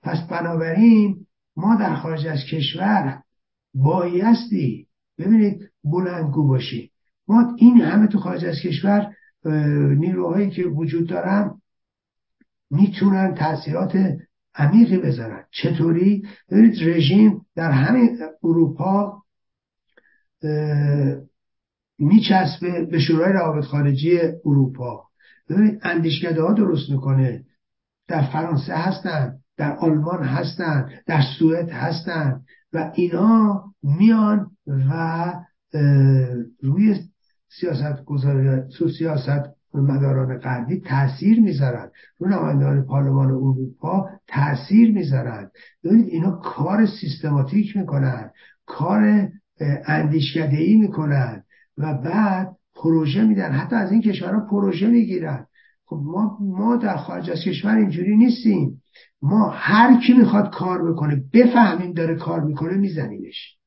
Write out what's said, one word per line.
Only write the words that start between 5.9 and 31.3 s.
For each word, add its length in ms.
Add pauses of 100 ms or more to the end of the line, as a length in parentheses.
باشیم. 420 (380)
ما 300
این 220
همه 260
تو 120
خارج 260
از 200
کشور، 480 (320)
اه، 80 (420)
نیروهایی 560
که 140
وجود 440
دارن 520 (1080)
می‌تونن 640
تأثیرات 840 (380)
عمیقی 440
بذارن. 520
چطوری؟ 760 (240)
ببینید 320
رژیم 640 (100)
در 140
همین 480 (240)
اروپا، 800 (1200)
اه، 720 (840)
میچسبه 840
به 140
شورای 340
روابط 320
خارجی 540 (260)
اروپا. 600 (440)
ببینید 340
اندیشکده 600
ها 100
درست 380
می‌کنه. 540 (640)
در 140
فرانسه 520
هستن، 640 (200)
در 200
آلمان 480
هستن، 680 (160)
در 160 (160)